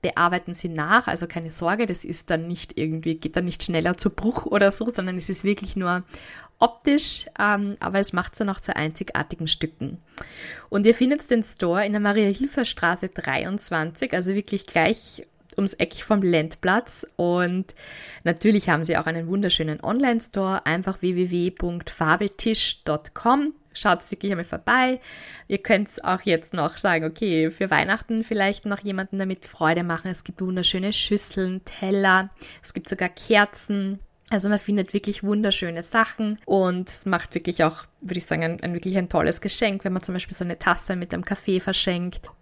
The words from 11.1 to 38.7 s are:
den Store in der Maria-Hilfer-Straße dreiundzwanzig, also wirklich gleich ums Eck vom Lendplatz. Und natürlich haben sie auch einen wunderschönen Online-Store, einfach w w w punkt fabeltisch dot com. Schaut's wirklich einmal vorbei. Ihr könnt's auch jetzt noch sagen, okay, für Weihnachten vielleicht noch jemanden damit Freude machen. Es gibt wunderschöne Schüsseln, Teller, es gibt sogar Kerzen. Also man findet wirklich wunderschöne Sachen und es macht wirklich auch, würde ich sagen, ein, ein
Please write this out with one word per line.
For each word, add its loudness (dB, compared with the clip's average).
den 2
Store 0
in -2
der 0
Maria-Hilfer-Straße 0
dreiundzwanzig, -4
also 0
wirklich -4
gleich 0
ums 0
Eck -2
vom 2
Lendplatz. 0
Und 0
natürlich 4
haben 4
sie 0
auch 0
einen -4
wunderschönen 0
Online-Store, 0
einfach 0
w 2
w 2
w 2
punkt -6
fabeltisch 0
dot -2
com. 2
Schaut's 0
wirklich -4
einmal -2
vorbei. 2
Ihr -2
könnt's 0
auch 0
jetzt 0
noch -2
sagen, 2
okay, 0
für -4
Weihnachten 0
vielleicht -2
noch -4
jemanden -6
damit -4
Freude 2
machen. -4
Es -4
gibt -10
wunderschöne -2
Schüsseln, -2
Teller, 2
es -10
gibt -8
sogar -2
Kerzen. 2
Also 0
man 4
findet 0
wirklich -2
wunderschöne 0
Sachen -2
und 2
es -16
macht -2
wirklich 0
auch, 2
würde -6
ich -6
sagen, -2
ein, -4
ein -2